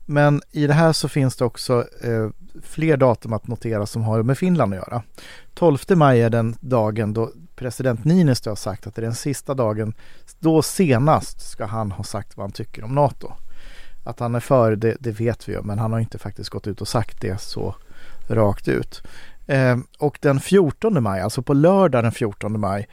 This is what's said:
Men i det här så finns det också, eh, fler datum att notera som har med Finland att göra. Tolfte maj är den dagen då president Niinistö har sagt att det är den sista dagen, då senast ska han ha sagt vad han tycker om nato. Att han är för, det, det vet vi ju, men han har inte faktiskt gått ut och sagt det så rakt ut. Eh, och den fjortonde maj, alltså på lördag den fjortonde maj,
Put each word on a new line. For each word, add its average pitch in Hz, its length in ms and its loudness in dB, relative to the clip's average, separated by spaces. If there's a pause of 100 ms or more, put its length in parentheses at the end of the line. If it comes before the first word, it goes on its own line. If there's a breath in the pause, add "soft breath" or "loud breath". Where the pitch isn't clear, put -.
Men 147 440 4
i 147 160 0
det 143 60 4
här 160 200 6
så 151 160 -2
finns 131 280 0
det - 80 0
också, 120 400 0 (180)
eh, 113 260 -2 (340)
fler 156 340 0
datum 123 360 2
att 107 160 -4
notera 110 380 -4
som 113 160 -6
har 110 200 0
med 131 160 0
Finland 156 360 2
att 92 40 -8
göra. 113 240 -8 (520 loud breath)
Tolfte 170 420 2
maj 135 260 6
är 117 80 4
den 117 300 0
dagen 107 540 0
då 113 160 -2 (260)
president 123 480 -4
Niinistö 151 460 4
har 101 60 -6
sagt - 300 -8
att 101 80 -14
det 110 60 -8
är 110 60 -4
den 113 80 -4
sista 139 400 -6
dagen, 110 400 0 (440 soft breath)
då 160 240 4
senast 139 880 2
ska - 140 -8
han 107 280 -4
ha 98 120 -8
sagt - 320 -10
vad 101 80 -8
han 98 80 -8
tycker - 320 -10
om 120 100 -6
nato. - 380 0 (720 soft breath)
Att - 160 -10
han 120 140 -2
är 117 60 0
för, 113 360 4
det, 110 240 0
det 117 120 -4
vet 110 360 -4
vi 101 40 -8
ju, 98 100 -6
men 101 160 -4
han 110 140 -2
har 113 80 0
inte 107 180 -6
faktiskt 98 320 -10
gått - 160 -8
ut 98 140 -8
och 92 80 -8
sagt - 320 -2
det 101 200 -4
så 95 340 -6 (540 soft breath)
rakt 110 400 2
ut. - 340 -4 (440 loud breath)
Eh, 131 300 4 (220)
och 147 220 -2
den 135 200 4
fjortonde 185 600 2
maj, 98 200 0
alltså 107 220 -2
på 143 120 0
lördag 156 500 6
den 113 80 2
fjortonde 107 460 -4
maj, 101 340 -4